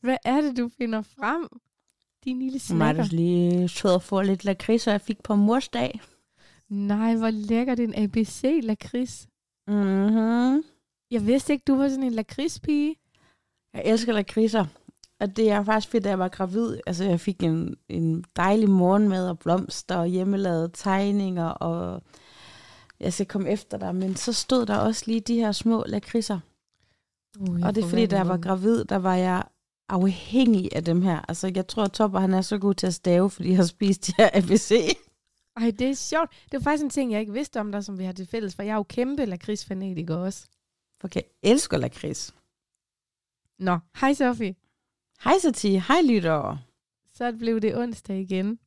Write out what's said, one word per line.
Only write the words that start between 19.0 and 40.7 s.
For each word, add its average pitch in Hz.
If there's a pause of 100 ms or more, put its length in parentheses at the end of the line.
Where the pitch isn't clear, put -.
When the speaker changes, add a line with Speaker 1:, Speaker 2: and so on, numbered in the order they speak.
Speaker 2:
og 170
blomster -
og 170
hjemmelavede 180
tegninger, 196
og 170 (1000)
jeg 180
skal 190
komme 196
efter 202
dig. 185
Men 190
så -
stod 240
der 208
også 220
lige 226
de 233
her 226
små 226
lakridser. 208 (1000)
Speaker 1:
Uh, 180
jeg 175
Speaker 2:
Og 208
det 220
er 202
Speaker 1:
får 170
Speaker 2:
fordi, 226
Speaker 1:
vand 220
i -
Speaker 2:
da 202
jeg 190
var 180
Speaker 1:
munden. 170
Speaker 2:
gravid, 196
der 202
var 185
jeg 185 (460)
afhængig 196
af 165
dem 170
her. 175
Altså, 180
jeg 185
tror, 220
at 196
Topper, 196
han 190
er 190
så 202
god 196
til -
at 180
stave, 180
fordi -
jeg 185
har 190
spist 190
de 180
her 214
A 196
B 175
C. - (600)
Speaker 1:
Ej, 233
det 240
er 277
sjovt. 311 (220)
Det 277
er 240
faktisk 294
en 269
ting, 262
jeg 208
ikke 214
vidste 254
om 208
dig, 202
som 196
vi 190
har 185
til 180
fælles, 208
for -
jeg 208
er 214
jo 214
kæmpe 262
lakridsfanatiker 185
også. 185 (580)